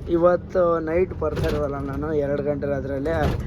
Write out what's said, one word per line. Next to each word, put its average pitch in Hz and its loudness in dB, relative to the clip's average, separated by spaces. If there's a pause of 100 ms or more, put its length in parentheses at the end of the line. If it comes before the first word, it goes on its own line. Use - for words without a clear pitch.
ಇವತ್ತು 170 4
ನೈಟ್ 170 0
ಬರ್ತಾ 156 -2
ಇರೋದಲ್ಲ 147 -2
ನಾನು, 139 -4
ಎರಡು 143 0
ಗಂಟೆ 143 -2
ರಾತ್ರಿಯಲ್ಲಿ, 139 -2 (320)